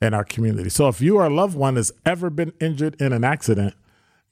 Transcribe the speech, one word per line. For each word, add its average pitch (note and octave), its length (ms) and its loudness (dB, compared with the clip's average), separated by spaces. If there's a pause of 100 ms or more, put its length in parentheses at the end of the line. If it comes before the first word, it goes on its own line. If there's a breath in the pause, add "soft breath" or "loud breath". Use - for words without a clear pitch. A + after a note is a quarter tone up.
in A2 120 2
our G#2 120 0
community. G#2 440 -2
So C#3+ 200 2
if A#2 100 -4
you F3+ 180 4
or F#3 80 4
a D3+ 40 2
loved F3 260 0
one C3+ 220 0
has A2+ 160 -2 (120)
ever F3 240 -2
been D#3+ 300 -4
injured D#3 400 -2
in C3+ 140 0
an A#2 100 0
accident, A2 520 0 (560)